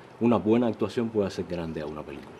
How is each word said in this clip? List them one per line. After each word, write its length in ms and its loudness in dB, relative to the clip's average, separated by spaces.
una 140 6
buena 320 4
actuación 420 -2
puede 180 0
hacer 200 -6
grande 320 -6
a 60 -6
una 180 -8
película. 260 -14